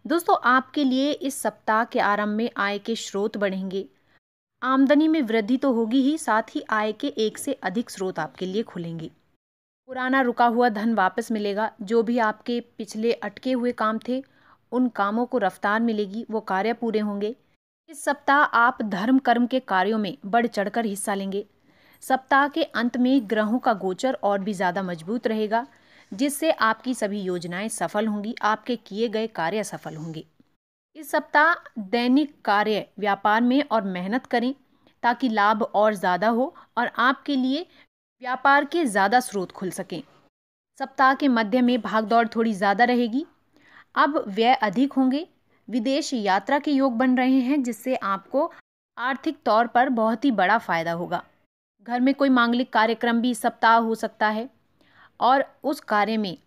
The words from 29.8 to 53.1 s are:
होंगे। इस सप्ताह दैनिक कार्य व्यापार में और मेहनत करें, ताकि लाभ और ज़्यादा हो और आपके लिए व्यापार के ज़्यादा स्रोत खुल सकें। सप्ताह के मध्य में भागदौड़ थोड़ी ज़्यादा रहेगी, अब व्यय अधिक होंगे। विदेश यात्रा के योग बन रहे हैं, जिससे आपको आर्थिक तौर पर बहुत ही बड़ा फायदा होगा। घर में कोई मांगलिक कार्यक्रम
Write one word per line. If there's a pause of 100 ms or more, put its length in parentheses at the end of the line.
होंगे। (720)
इस
सप्ताह
दैनिक
कार्य (120)
व्यापार
में
और
मेहनत
करें, (500)
ताकि
लाभ
और
ज़्यादा
हो (240)
और
आपके
लिए (540)
व्यापार
के
ज़्यादा
स्रोत
खुल
सकें। (760)
सप्ताह
के
मध्य
में
भागदौड़
थोड़ी
ज़्यादा
रहेगी, (720)
अब (100)
व्यय
अधिक
होंगे। (420)
विदेश
यात्रा
के
योग
बन
रहे
हैं,
जिससे
आपको (460)
आर्थिक
तौर
पर
बहुत
ही
बड़ा
फायदा
होगा। (640)
घर
में
कोई
मांगलिक
कार्यक्रम